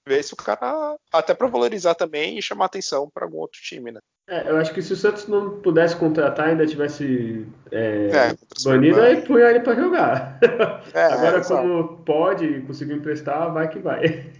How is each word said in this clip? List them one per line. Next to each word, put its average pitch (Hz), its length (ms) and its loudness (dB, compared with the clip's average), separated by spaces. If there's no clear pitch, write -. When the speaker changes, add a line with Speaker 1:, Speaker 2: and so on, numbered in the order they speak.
Speaker 1:
vê 139 160 0
se - 120 -12
o - 20 -18
cara, 294 600 -6
até 160 220 2
pra 240 120 -2
valorizar 214 480 0
também 165 420 -6
e 202 60 -8
chamar 202 240 -2
atenção 151 480 -6
pra - 100 -10
algum 160 140 -10
outro 160 240 -12
time, 120 300 -14
né. 107 80 -20
Speaker 2:
É, 175 200 -6
eu 156 100 2
acho 160 140 -2
que 190 80 -6
se 180 120 -6
o 185 40 -2
Santos 208 300 0
não 202 340 -2
pudesse 170 360 2
contratar, 156 540 0
ainda 156 140 2
tivesse, 135 800 -4
é, 107 400 -2
Speaker 1:
É, 120 180 4
contra - 300 -12
o - 40 -6
Speaker 2:
banido, 135 300 6
Speaker 1:
São 214 100 6
Paulo. 247 140 6
Speaker 2:
aí - 80 -8
punha 240 240 6
ele 240 100 4
pra 247 140 0
jogar. 294 640 0
<laughs> - 540 0
Speaker 1:
É, 165 120 2
Speaker 2:
Agora, 165 320 4
Speaker 1:
exato. 175 240 0
Speaker 2:
como 170 420 -2
pode 170 400 2
e 139 180 -2
conseguiu 139 340 -10
emprestar, 151 560 -4
vai 160 160 -2
que - 120 -10
vai. 147 200 -4